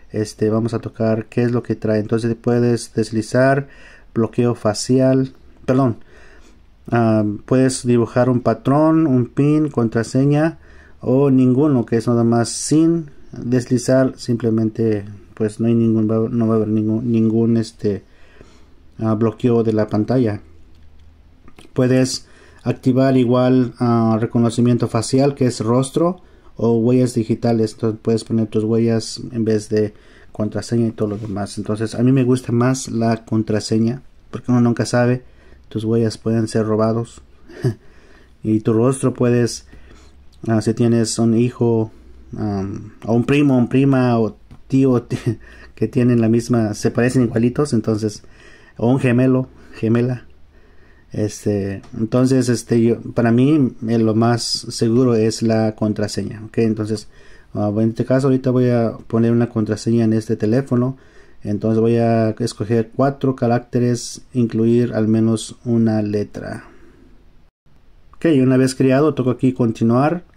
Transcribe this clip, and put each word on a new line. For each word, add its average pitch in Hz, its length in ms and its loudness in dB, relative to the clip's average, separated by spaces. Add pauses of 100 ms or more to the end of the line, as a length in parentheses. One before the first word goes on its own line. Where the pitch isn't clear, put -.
(120)
Este, 107 380 -2
vamos 113 240 0
a 110 60 -4
tocar 110 480 -2
qué - 160 -2
es 120 100 0
lo 120 100 -2
que 110 120 -4
trae. 110 240 -2
Entonces 113 360 -2
puedes 120 580 0
deslizar, 127 760 0 (440)
bloqueo 120 400 0
facial, 131 760 0 (340)
perdón, 127 300 2 (960)
ah, 113 320 2 (220)
puedes 131 400 0
dibujar 120 440 2
un 123 120 0
patrón, 156 680 2
un 127 200 2
pin, 151 420 0
contraseña 139 880 0 (420)
o 135 320 2
ninguno, 131 540 2
que 117 120 -2
es 113 100 -2
nada 117 160 2
más 117 260 2
sin 165 640 0 (200)
deslizar. 127 880 0
Simplemente 113 880 -2 (280)
pues 107 260 -4
no 113 80 0
hay 117 80 2
ningún, 113 340 2
va, 113 200 0
no 117 180 0
va 113 80 2
a - 20 2
haber 107 100 0
ningún, 110 440 -2
ningún, 113 460 2
este, 104 460 -4 (960)
ah, 110 160 0
bloqueo 117 480 0
de 113 100 0
la 107 140 0
pantalla. 107 540 -2 (1300)
Puedes 131 540 0 (360)
activar 131 540 2
igual, 127 600 2
ah, 117 400 2
reconocimiento 117 680 2
facial, 135 480 0
que 131 100 0
es 123 160 -2
rostro, 135 600 0 (360)
o 117 200 2
huellas 123 360 2
digitales. 113 600 0
Entonces 110 280 -4
puedes 113 220 -2
poner 113 240 -2
tus 110 160 -2
huellas 113 580 -2 (100)
en 113 140 -4
vez 107 240 -2
de 107 240 0 (380)
contraseña 107 560 -2
y 110 40 -4
todo 107 180 -4
lo 101 80 -6
demás. 101 400 -8
Entonces 107 380 -6
a 113 80 0
mí 127 80 4
me 131 120 2
gusta 127 280 0
más 123 380 -2
la 113 360 -2
contraseña, 110 800 -2 (260)
porque - 220 -8
uno 123 100 4
nunca 117 240 2
sabe, 123 380 0 (460)
tus 110 160 -6
huellas 113 320 0
pueden 113 300 -2
ser 110 180 -2
robados. 110 560 -2 (420)
<laughs> 117 140 -2 (640)
Y 110 180 0
tu 117 120 0
rostro 123 400 0
puedes, 120 540 0 (800)
ah, 110 140 0
si 113 120 -2
tienes 117 460 0
un 113 180 2
hijo, 117 540 0 (440)
am, 104 580 -8 (120)
o 107 80 -2
un 120 100 2
primo, 139 320 2
un 120 140 2
prima, 127 480 2
o 107 180 -2 (320)
tío 131 360 2
<laughs> - 40 -20
t-, 113 300 -4 (380)
que 113 120 -2
tienen 120 340 2
la 113 60 2
misma, 113 460 0
se - 160 -4
parecen 127 320 0
igualitos, 120 500 0
entonces, 110 520 -2 (540)
o 113 120 0
un 135 100 2
gemelo, 127 480 2 (280)
gemela. 120 500 -2 (840)
Este, 101 720 -4 (120)
entonces, 123 540 0
este, 117 320 0
yo, 113 180 2 (140)
para 117 180 2
mí, 131 420 2 (140)
eh, 113 120 0
lo 110 160 2
más 117 260 2
seguro 120 720 0
es 110 300 0
la 110 320 0
contraseña, 107 720 -4
¿ok? - 140 -8
Entonces, 110 500 -2 (440)
ah, 104 240 -2
en 113 120 2
este 113 160 -4
caso, 131 220 2
ahorita 131 220 0
voy 123 200 2
a 117 240 0 (140)
poner 113 240 0
una 117 180 2
contraseña 113 560 -2
en 110 80 2
este 110 220 -2
teléfono. 123 640 -2 (460)
Entonces 110 380 -2
voy 117 160 2
a 113 320 2
escoger 113 640 -4
cuatro 135 400 -2
caracteres, 120 840 -2 (100)
incluir 117 640 2
al 110 140 0
menos 113 580 0
una 113 380 0
letra. 104 640 -6 (1500)
Ok, - 120 -2 (140)
una 131 160 4
vez 131 180 2
creado, 135 400 2
toco 127 160 -2
aquí 123 200 0
continuar 127 720 0 (140)